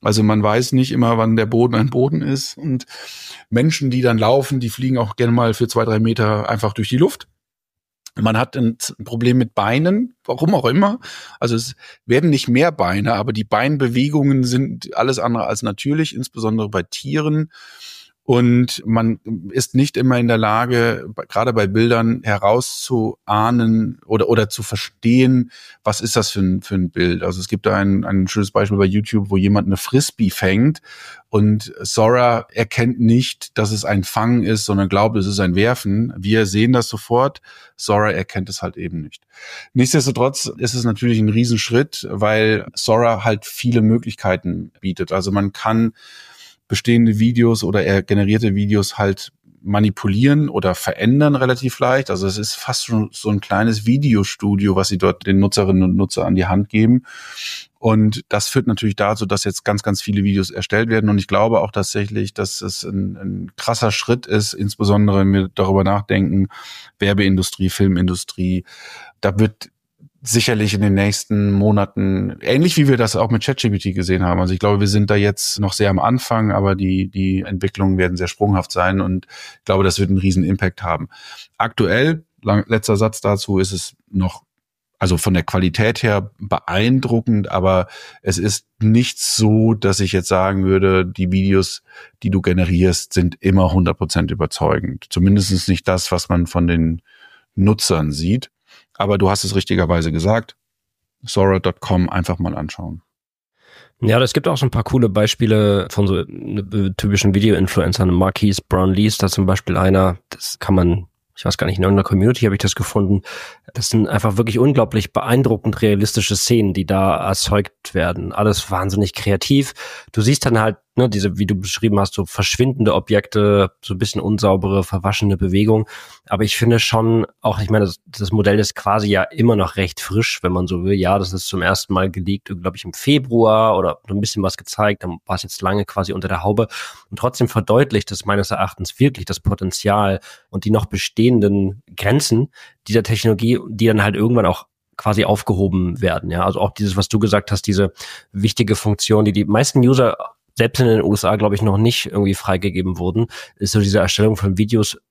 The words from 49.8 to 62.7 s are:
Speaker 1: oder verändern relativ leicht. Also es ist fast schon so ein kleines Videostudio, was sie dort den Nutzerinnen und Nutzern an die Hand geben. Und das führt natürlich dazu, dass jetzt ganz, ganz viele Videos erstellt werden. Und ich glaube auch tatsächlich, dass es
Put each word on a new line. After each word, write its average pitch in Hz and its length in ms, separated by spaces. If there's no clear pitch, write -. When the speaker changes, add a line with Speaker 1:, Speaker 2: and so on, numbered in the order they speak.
Speaker 1:
oder 95 280
verändern 143 600
relativ 127 440
leicht. 131 320
Also 95 160
es 98 100
ist 104 160
fast - 320
schon 107 260
so - 200
ein 104 80
kleines 107 480
Videostudio, 101 880
was 95 140
sie 95 100
dort 90 260
den 98 140
Nutzerinnen 98 420
und 92 140
Nutzern 95 320
an 92 80
die 92 100
Hand 98 240
geben. 113 320
Und 107 500
das - 180
führt 127 200
natürlich 107 280
dazu, 107 300
dass 98 180
jetzt - 220
ganz, 104 160
ganz 101 220
viele 101 200
Videos 98 280
erstellt 110 380
werden. 110 200
Und 104 80
ich 95 100
glaube 107 340
auch 104 100
tatsächlich, 101 640
dass - 260
es 98 220